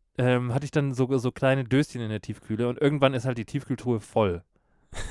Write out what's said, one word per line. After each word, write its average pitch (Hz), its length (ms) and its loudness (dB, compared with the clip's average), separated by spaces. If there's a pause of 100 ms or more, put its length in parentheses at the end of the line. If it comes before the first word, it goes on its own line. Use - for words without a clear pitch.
(180)
ähm, 123 360 2
hatte 139 120 0
ich 139 60 -10
dann 139 220 0
so, 127 240 2
so 120 140 0
kleine 135 340 2
Döschen 131 360 0
in 110 80 -4
der 107 120 -4
Tiefkühle 110 480 -4
und 123 100 -4
irgendwann 143 340 4
ist 123 120 -4
halt 127 120 -2
die 110 80 -6
Tiefkühltruhe 123 540 -2
voll. 95 440 0 (680)